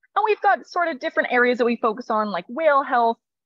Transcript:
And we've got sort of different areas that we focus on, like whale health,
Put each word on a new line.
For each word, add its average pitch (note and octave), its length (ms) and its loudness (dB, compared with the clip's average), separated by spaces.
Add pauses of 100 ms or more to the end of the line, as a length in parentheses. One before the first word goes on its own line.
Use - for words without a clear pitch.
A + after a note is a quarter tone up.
(160)
And G4+ 80 0
we've G#4+ 160 0
got F#4 260 0
sort F4 220 -2
of D4 100 -6
different D#4 320 -4
areas B3 280 2
that B3 60 2
we A#3 120 0
focus A#3 340 -4
on, G#3+ 220 -2
like F3+ 160 -8
whale C#4+ 340 2
health, A#3+ 360 0 (280)